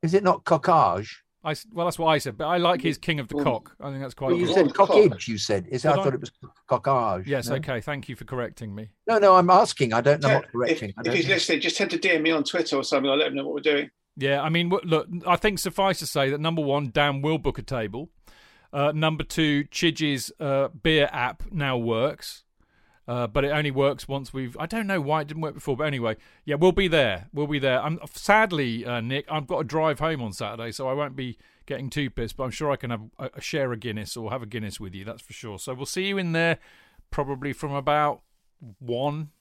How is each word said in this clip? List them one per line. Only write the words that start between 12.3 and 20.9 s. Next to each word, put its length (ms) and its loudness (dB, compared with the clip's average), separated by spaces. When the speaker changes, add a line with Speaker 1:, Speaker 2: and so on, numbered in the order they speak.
Speaker 3:
on 120 2
Twitter 320 -2
or 80 0
something. 260 0
I'll 80 2
let 100 2
him 80 -4
know 100 -4
what 100 -6
we're 60 -6
doing. 280 0
Speaker 2:
Yeah, 240 0
I 80 -2
mean, 200 0
w-, 180 0
look, 200 2
I 120 4
think 220 0
suffice 400 0
to 80 -8
say 220 0
that, 100 -2
number 220 -2
one, 320 0
Dan 280 2
will 180 0
book 180 -4
a 60 -10
table. 460 -6
Uh, 220 0
number 300 0
two, 420 2
Chidge's, 720 -2
uh, 300 0
beer 420 2